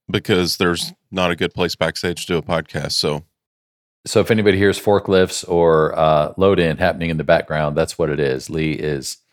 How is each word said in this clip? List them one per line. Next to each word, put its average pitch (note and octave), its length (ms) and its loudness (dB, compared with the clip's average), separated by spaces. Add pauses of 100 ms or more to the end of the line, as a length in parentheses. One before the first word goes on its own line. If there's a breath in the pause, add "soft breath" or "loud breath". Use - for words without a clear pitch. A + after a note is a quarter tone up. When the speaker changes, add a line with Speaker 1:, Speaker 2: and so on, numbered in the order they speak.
(100)
Speaker 1:
because A2 460 0
there's F2 360 0 (180)
not F#2 200 0
a F2 60 -2
good F2 180 -4
place F2 220 -2
backstage E2+ 500 -4
to F#2 60 -4
do E2+ 60 0
a D#2 40 -2
podcast. D#2+ 500 -4
So, D2+ 320 -2 (840)
Speaker 2:
So - 140 2
if G2 100 0
anybody G#2 260 4
hears G2 240 2
forklifts G2 680 0
or, E2 480 2
uh, D#2 400 2
load F#2+ 220 4
in D#2+ 200 0
happening E2+ 320 0
in D#2+ 80 -2
the D2+ 60 -4
background, D#2 520 0
that's D#2+ 220 -2
what D#2+ 120 0
it C#2+ 80 -2
is. C2 300 -2
Lee D#2 240 -2
is D2 460 -6 (140)